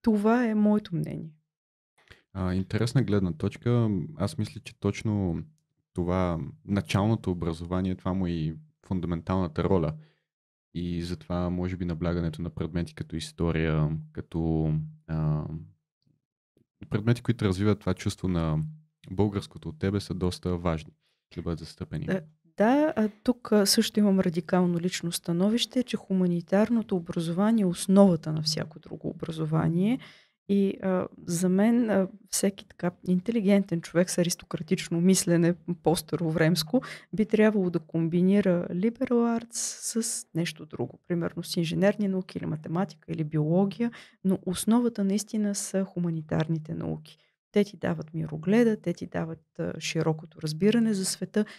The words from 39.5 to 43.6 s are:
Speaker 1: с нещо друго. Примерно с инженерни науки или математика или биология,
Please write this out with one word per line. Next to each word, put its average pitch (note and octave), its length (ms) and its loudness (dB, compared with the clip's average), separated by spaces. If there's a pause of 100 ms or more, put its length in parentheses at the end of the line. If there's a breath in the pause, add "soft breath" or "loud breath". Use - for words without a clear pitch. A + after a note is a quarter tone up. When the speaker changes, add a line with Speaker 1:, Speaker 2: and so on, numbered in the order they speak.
Speaker 1:
с - 320 -6
нещо D#3+ 320 -4
друго. B2+ 320 -8 (100)
Примерно E3+ 340 -2
с - 140 -10
инженерни F#3 520 2
науки F#3 300 -4
или - 80 -6
математика E3 640 -6
или D#3+ 120 -4
биология, F3+ 680 0 (320 loud breath)